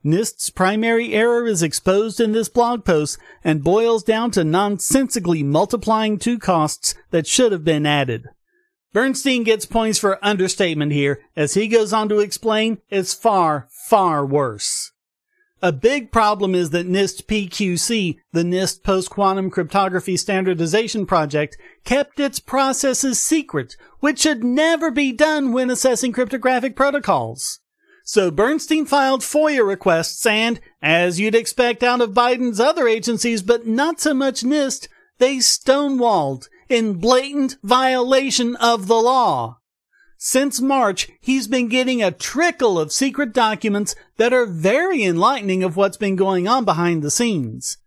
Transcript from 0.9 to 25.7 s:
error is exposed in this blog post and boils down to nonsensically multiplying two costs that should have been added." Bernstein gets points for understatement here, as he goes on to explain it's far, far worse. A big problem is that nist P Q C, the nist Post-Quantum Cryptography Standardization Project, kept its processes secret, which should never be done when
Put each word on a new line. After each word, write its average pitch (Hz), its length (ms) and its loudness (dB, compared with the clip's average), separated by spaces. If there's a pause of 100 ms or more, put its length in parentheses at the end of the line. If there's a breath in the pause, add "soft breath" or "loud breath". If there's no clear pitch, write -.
error 240 340 2
is 175 160 0
exposed 196 560 0
in 220 140 2
this 220 160 0
blog 240 340 0
post 151 340 0 (280 loud breath)
and 156 180 0
boils 220 400 2
down 226 260 0
to 185 140 0
nonsensically 190 960 0
multiplying 208 800 0
two 233 180 -2
costs 160 580 -2 (160 soft breath)
that 165 160 0
should 240 260 4
have 160 100 -6
been 151 220 2
added." 131 400 -2 (680)
Bernstein 254 520 0
gets 214 220 2
points 220 320 0
for 196 260 0
understatement 180 680 0
here, 143 300 0 (140 soft breath)
as 151 180 -2
he 208 160 0
goes 220 240 2
on 214 160 0
to 208 100 2
explain 220 600 -2 (100)
it's 190 240 -2
far, 170 580 0
far 175 520 2
worse. 139 680 -4 (720)
A 180 80 2
big 226 400 0
problem 208 420 0
is 175 180 0
that 175 140 -2
nist 190 400 -2
P 208 220 -2
Q 175 300 -4
C, 202 420 -2 (140)
the 170 100 0
nist 185 400 -2
Post-Quantum 190 680 0
Cryptography 185 680 -2
Standardization 185 920 -2
Project, 151 500 -2 (280 loud breath)
kept 277 340 -2
its 277 200 -2
processes 269 800 -2
secret, 208 600 -2 (220 soft breath)
which 285 200 0
should 269 240 0
never 302 480 0
be 269 220 -2
done 294 400 2
when 254 180 -2